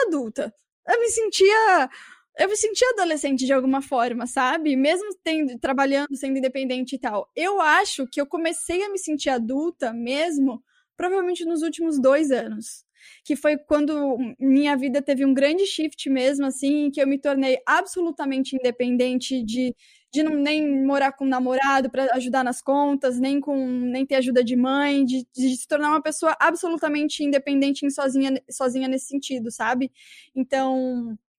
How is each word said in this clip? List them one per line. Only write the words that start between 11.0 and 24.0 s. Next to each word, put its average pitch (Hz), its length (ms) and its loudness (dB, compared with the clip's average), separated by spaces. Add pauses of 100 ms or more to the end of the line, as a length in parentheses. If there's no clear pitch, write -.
nos 330 180 -2
últimos 320 380 -2
dois 277 320 4
anos. 220 520 -6 (400)
Que 294 120 -2
foi 302 200 0
quando 294 600 0 (220)
minha 277 380 4
vida 269 260 0
teve 277 220 0
um 269 100 4
grande 302 320 2
shift 311 420 -6
mesmo, 269 380 2
assim, 285 440 0
que 285 120 -2
eu 269 40 2
me 277 120 0
tornei 269 480 0
absolutamente 294 880 -2
independente 247 880 -2
de, 240 320 -4 (380)
de 285 100 0
não, 311 120 0
nem 285 500 0
morar 277 280 2
com - 120 -8
um 269 40 0
namorado 262 600 2
pra 269 140 -2 (100)
ajudar 254 300 0
nas 247 180 -4
contas, 277 560 0
nem 277 220 0
com, 277 160 -2 (100)
nem 254 400 -2